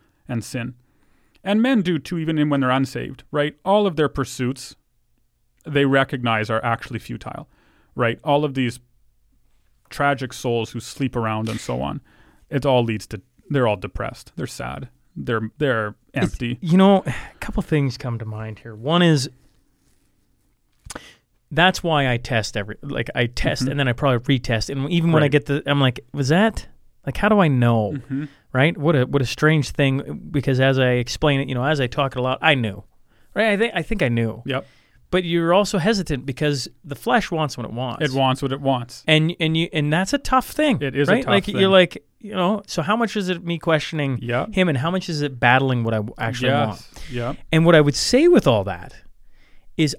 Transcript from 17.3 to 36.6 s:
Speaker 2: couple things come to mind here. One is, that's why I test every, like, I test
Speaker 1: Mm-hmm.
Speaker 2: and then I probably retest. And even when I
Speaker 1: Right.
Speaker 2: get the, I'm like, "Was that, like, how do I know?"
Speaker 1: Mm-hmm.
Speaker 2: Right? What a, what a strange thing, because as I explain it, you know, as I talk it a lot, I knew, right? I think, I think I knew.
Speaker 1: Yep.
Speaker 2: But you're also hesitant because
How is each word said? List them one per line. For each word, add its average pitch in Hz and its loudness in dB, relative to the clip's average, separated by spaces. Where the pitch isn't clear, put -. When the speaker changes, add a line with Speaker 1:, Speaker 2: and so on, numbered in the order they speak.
Speaker 2:
couple - -4
things 139 -2
come 117 -6
to 113 -12
mind 110 -10
here. 113 -16
One 147 2
is, 156 4
that's 180 2
why 147 2
I 120 0
test 117 -4
every, 104 -6
like, 139 -6
I 123 0
test 127 0
Speaker 1:
Mm-hmm. 127 -2
Speaker 2:
and 143 -2
then 139 0
I 123 2
probably 131 0
retest. 117 -2
And 139 -4
even 170 2
when 156 6
I - 6
Speaker 1:
Right. 139 2
Speaker 2:
get 147 4
the, 139 -2
I'm 143 2
like, 127 2
"Was 139 -2
that, 202 2
like, 135 -6
how 202 2
do 214 6
I 170 6
know?" 120 4
Speaker 1:
Mm-hmm. 135 -6
Speaker 2:
Right? 147 2
What 156 2
a, 127 2
what 139 0
a 123 -2
strange 151 2
thing, 139 -2
because 135 0
as 131 2
I 127 2
explain 135 0
it, 139 -4
you 131 -4
know, 123 -4
as 147 0
I 127 0
talk 135 -2
it - -6
a 127 -2
lot, 127 -2
I 160 4
knew, 107 -4
right? 220 2
I 202 2
think, 233 0
I 170 -2
think 202 -4
I 135 2
knew. 117 -2
Speaker 1:
Yep. 135 -6
Speaker 2:
But 180 0
you're 170 2
also 202 2
hesitant 165 -2
because 143 -2